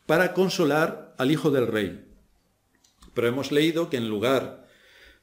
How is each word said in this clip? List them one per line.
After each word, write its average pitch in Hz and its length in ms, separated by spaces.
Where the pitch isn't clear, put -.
para 175 260
consolar 170 840
al 131 120
hijo 156 200
del 131 160
rey. 101 400
Pero 117 140
hemos 135 240
leído 160 380
que 135 80
en 113 100
lugar 113 580